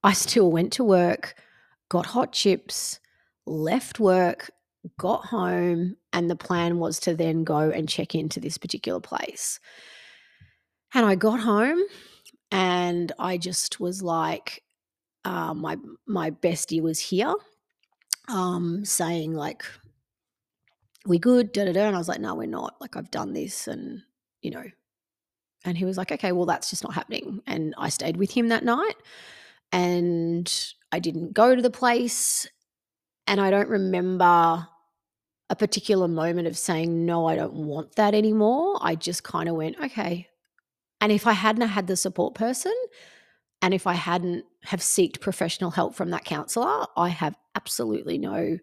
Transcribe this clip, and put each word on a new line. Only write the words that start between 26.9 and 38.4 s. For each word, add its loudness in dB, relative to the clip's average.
happening." -6
And -4
I -4
stayed -4
with 0
him 2
that 0
night 0
and 2
I -2
didn't -4
go 8
to 0
the 2
place. 0
And 2
I 4
don't 4
remember 4
a 0
particular 2
moment 0
of -4
saying, 0
"No, 2
I 2
don't -4
want -6
that 4
anymore." 4